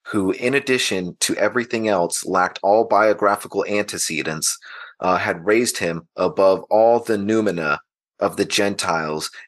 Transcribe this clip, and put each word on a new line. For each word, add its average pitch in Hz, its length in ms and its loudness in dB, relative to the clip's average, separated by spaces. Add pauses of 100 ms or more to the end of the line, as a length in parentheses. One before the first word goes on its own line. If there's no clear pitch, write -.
who, 95 260 -2
in 123 220 -2
addition 120 640 -2
to - 160 -2
everything 113 520 -2
else, 90 380 0
lacked 92 380 0
all 107 220 4
biographical 101 800 2
antecedents, 82 920 -4 (420)
uh, 92 180 2
had 90 280 -4
raised 117 320 2
him 85 380 -4
above 92 540 2
all 113 300 6
the 113 180 -2
noumena 98 600 0 (400)
of 82 180 -2
the 98 80 0
Gentiles 82 840 -2 (160)